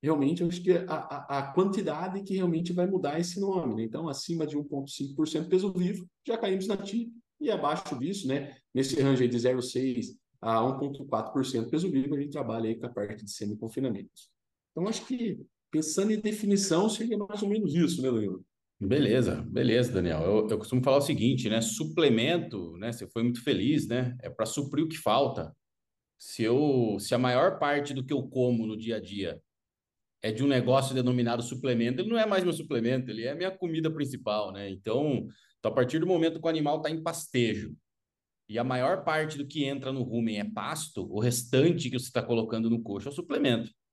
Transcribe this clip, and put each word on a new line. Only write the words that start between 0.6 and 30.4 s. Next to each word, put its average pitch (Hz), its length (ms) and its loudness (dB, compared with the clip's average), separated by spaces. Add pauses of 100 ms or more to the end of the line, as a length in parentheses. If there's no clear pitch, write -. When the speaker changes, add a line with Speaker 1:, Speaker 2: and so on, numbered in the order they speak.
Speaker 1:
que 180 80 2
a, 170 160 4
a, 143 540 -6
a 135 120 -6
quantidade 190 720 0
que 196 140 -4
realmente 175 360 0
vai 175 140 2
mudar 160 320 0
esse 175 220 -4
nome, 185 340 0
né? 110 80 -4
Então, 113 260 -6
acima 156 380 -4
de 147 100 -4
um 147 60 -4
ponto 139 260 -6
cinco 139 280 -8
por 156 100 2
cento 160 220 -2
peso 190 240 2
vivo, 180 340 -2 (180)
já 233 140 -2
caímos 190 300 0
na 202 80 0
tip, 226 340 -4 (300)
e 285 100 -2
abaixo 156 480 -2
disso, 165 300 -4
né? 139 280 -4 (160)
Nesse 135 300 0
range 135 220 4
aí 120 40 4
de 120 120 0
zero 127 200 2
seis 127 560 -2 (240)
a 113 240 2
um 135 140 0
ponto 139 280 -6
quatro - 260 -2
por 131 120 2
cento 113 240 -2
peso 180 220 0
vivo, 135 240 0
a 139 60 -2
gente 143 100 -4
trabalha 113 380 -4
aí 117 80 -2
com 127 100 -10
a 123 40 -6
parte 104 340 -6
de 101 80 -12
semi-confinamentos. 107 1000 -6 (400)
Então, 170 160 -4
acho 220 180 -4
que, 233 360 -4 (280)
pensando 196 440 0
em 214 80 0
definição, 202 680 2
seria 226 300 -2
mais 202 240 -4
ou 196 60 0
menos 202 260 2
isso, 160 260 4
né, 131 80 2
Danilo? 104 360 0 (360)
Speaker 2:
Beleza, 107 680 4
beleza, 120 400 4
Daniel. 85 320 2
Eu, 107 260 4
eu 107 100 0
costumo 127 260 0
falar 139 140 6
o 143 40 2
seguinte, 123 460 2
né? 113 120 2
Suplemento, 139 1160 2
né? 110 160 -6
Você 107 160 -10
foi 117 160 -2
muito 120 180 0
feliz, 120 460 2
né? 123 340 -2
É 95 80 -8
pra 110 160 -2
suprir 143 380 -2
o 160 40 -2
que - 80 -8
falta. 110 560 0 (680)
Se - 240 -4
eu, 123 560 4
se - 140 -2
a 120 40 4
maior 127 400 4
parte 143 340 0
do 131 120 -4
que 151 80 -6
eu 135 160 0
como 123 380 2
no 107 100 -4
dia 110 200 -4
a 104 40 -4
dia 90 400 -6 (800)
é 113 120 -2
de 123 100 -2